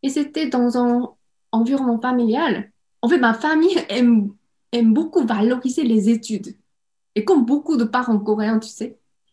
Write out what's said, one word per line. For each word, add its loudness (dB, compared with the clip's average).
Et -4
c'était -4
dans 0
un 0
environnement 0
familial. -2
En 0
fait, 4
ma 2
famille 0
<laughs> -20
aime, 2
aime 4
beaucoup 0
valoriser -2
les 2
études. -4
Et -2
comme 4
beaucoup 0
de 2
parents 0
coréens, 0
tu -8
sais. -12